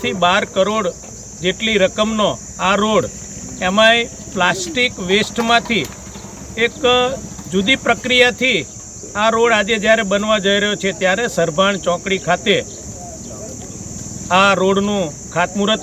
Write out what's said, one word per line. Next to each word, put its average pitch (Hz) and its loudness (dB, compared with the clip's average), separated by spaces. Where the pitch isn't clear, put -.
થી 233 -2
બાર 185 4
કરોડ 196 0
જેટલી 196 0
રકમનો 214 0
આ 196 4
રોડ, 214 2
એમાંય 226 4
પ્લાસ્ટિક 185 0
વેસ્ટમાંથી 226 2
એક 233 -2
જુદી 202 2
પ્રક્રિયાથી 247 4
આ 220 4
રોડ 233 4
આજે 208 2
જ્યારે 220 4
બનવા 208 0
જઈ 202 4
રહ્યો 208 0
છે, 190 0
ત્યારે 190 0
સરભાણ 180 2
ચોકડી 185 -2
ખાતે 180 2
આ 196 6
રોડનું 196 2
ખાતમુહૂર્ત 185 0